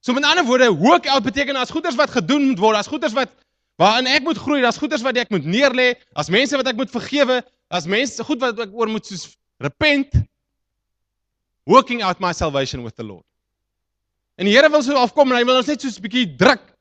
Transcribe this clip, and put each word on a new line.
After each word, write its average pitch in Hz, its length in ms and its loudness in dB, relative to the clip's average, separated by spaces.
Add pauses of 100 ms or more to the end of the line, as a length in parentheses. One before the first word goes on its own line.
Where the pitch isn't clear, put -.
So 247 120 -4
met 277 100 0
ander 311 220 2
woorde, 247 260 4
work 247 360 2
out 269 160 0
beteken 277 340 -4
as 247 120 -4
goeders 330 260 -6
wat 285 140 0
gedoen 269 380 0
moet 233 120 0
word, 214 180 2
as 202 100 -4
goeders 285 260 -4
wat, 254 160 -4 (480)
waarin 220 300 2
ek 269 160 0
moet 320 140 -2
groei, 285 240 -2
daar's 233 160 0
goeders 294 240 -4
wat 247 160 -2
ek 240 120 -4
moet 180 140 -2
neerlê, 247 520 0 (200)
as 151 140 -6
mense 247 260 0
wat 262 120 -2
ek 247 80 -4
moet 233 160 -6
vergewe, 254 520 -2 (260)
as 170 160 -6
mense, 220 380 -4
goed 262 160 -4
wat 233 200 -4
ek 202 140 -10
oor 226 140 -2
moet 220 180 -6
soos - 320 -16 (220)
repent, 277 540 0 (1500)
working 240 360 2
out 185 180 -2
my 180 120 -2
salvation 139 520 -4
with 113 120 -14
the 117 80 -14
Lord. 95 220 -16 (1120)
En 185 80 -4
die 202 80 4
Here 294 160 8
wil 294 140 2
so 277 120 -2
afkom 262 360 2
en 247 60 2
hy 240 60 2
wil 254 140 2
ons 247 100 0
net 285 140 -4
soos 247 160 -8
'n - 40 -18
bietjie 202 360 -4
druk. 240 240 2 (200)